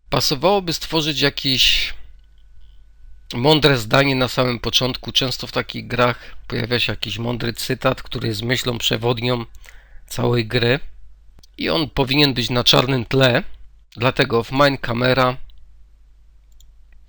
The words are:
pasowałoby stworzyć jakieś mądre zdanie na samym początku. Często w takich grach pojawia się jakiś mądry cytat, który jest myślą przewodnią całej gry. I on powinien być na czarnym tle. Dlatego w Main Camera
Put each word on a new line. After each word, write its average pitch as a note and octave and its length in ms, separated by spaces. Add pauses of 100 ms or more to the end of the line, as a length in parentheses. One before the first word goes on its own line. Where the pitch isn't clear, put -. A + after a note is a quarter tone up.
pasowałoby E3 640
stworzyć D3+ 480
jakieś - 720 (1400)
mądre C#3 440
zdanie C3+ 380
na B2+ 120
samym B2 320
początku. B2 520
Często B2+ 360
w - 40
takich A#2+ 360
grach A#2+ 480 (120)
pojawia A#2 320
się - 120
jakiś G#2 260
mądry A#2 360
cytat, - 500
który A#2 240
jest G#2+ 140
myślą A#2+ 360
przewodnią A#2+ 680 (600)
całej A#2+ 380
gry. A#2+ 340 (800)
I - 120
on D#3+ 200
powinien C#3 440
być A#2 160
na B2 140
czarnym C3+ 420
tle. C3 380 (520)
Dlatego B2 480
w - 80
Main C#3 260
Camera B2+ 600 (1700)